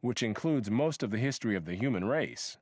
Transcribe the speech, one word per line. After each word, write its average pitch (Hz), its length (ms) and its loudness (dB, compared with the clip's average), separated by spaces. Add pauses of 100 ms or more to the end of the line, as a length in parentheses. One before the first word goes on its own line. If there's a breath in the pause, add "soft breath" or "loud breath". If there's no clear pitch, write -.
which 120 200 0
includes 120 480 0
most 143 340 2
of 107 80 -2
the 110 60 0
history 120 380 0
of 90 80 0
the 85 120 -4
human 104 280 0
race, 123 580 -2